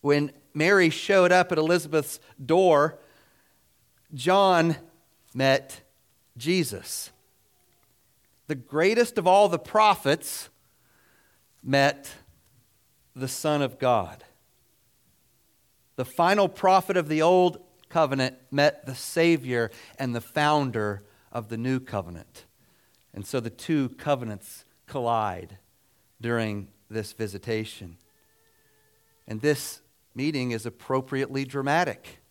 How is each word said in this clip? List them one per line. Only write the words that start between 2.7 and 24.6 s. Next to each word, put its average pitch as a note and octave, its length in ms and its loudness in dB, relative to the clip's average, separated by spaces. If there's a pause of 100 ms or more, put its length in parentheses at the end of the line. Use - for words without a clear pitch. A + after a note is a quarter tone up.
John E3+ 640 2 (580)
met C3+ 480 0 (560)
Jesus. B2+ 720 -4 (1400)
The D3+ 80 -4
greatest G3 640 0
of F3 80 0
all F#3+ 240 6
the E3+ 80 -2
prophets - 920 0 (1120)
met C#3 480 0 (1040)
the C3 140 -8
Son D3+ 320 -2
of C#3 180 -4
God. A#2 460 0 (1700)
The B2+ 100 -4
final F#3+ 420 2
prophet F#3 480 2
of D#3+ 120 0
the D#3 120 0
Old F3+ 420 4 (280)
Covenant C3+ 460 0 (140)
met C#3+ 360 0
the B2+ 80 -10
Savior C3 760 0 (280)
and B2 160 -4
the A#2 80 -4
founder B2+ 840 -2 (260)
of A2+ 180 -10
the A2+ 100 -8
New B2+ 200 -2
Covenant. F2 680 -10 (680)
And G2+ 140 -14
so C3+ 120 -6
the A2+ 120 -6
two C#3+ 400 -4
covenants B2 720 -6 (220)